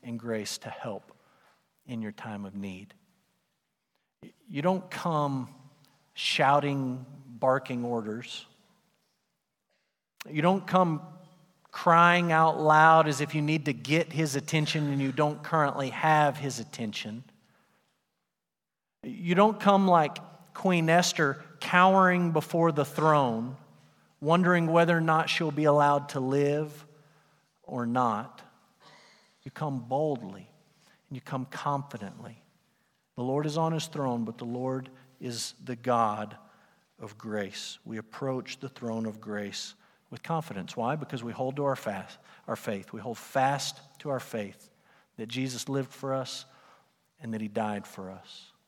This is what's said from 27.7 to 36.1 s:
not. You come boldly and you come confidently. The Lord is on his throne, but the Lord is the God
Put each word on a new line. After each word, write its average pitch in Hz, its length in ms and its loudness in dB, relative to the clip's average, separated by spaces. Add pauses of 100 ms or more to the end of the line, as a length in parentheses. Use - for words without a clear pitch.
not. 120 560 -2 (1000)
You 131 80 -14
come 139 300 -6
boldly 117 680 -4 (580)
and 135 80 -12
you 123 60 -12
come 131 240 -8
confidently. 135 960 -8 (720)
The 123 60 -6
Lord 135 240 -2
is 151 100 -4
on 160 160 0
his 160 140 -4
throne, 127 400 -4
but 113 100 -12
the 127 80 -12
Lord 131 460 -6 (280)
is 117 360 -10 (100)
the 123 120 -8
God 113 600 0 (600)